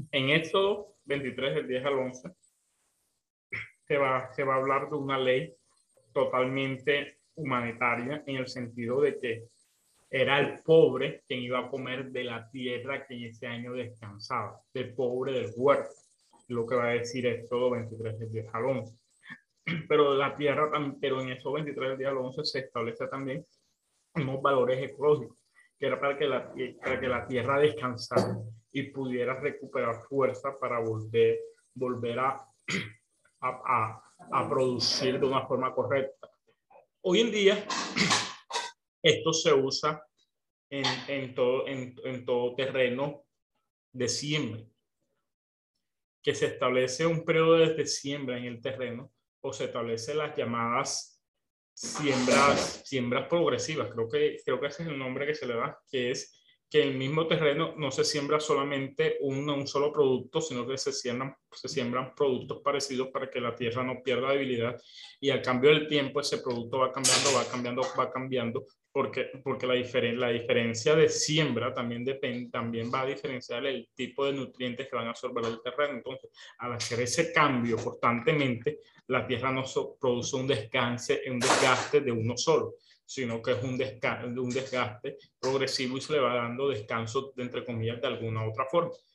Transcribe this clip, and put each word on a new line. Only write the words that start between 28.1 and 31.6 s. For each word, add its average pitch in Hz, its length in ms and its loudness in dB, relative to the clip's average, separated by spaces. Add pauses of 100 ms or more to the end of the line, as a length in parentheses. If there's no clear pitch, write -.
y 139 120 -4
pudiera 127 540 -4
recuperar 127 680 -4
fuerza 131 500 0
para 123 200 -2
volver, 113 600 2 (360)